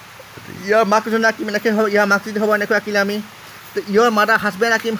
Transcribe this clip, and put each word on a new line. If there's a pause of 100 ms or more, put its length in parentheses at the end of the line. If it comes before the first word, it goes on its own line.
(680)
ইয়াৰ
মাকজনী
আঁকিম,
এনেকৈ
হ'ব,
ইয়াৰ
মাক
যদি
হ'ব,
এনেকৈ
আঁকিলে
আমি। (580)
তো (120)
your
mother,
husband
Akim,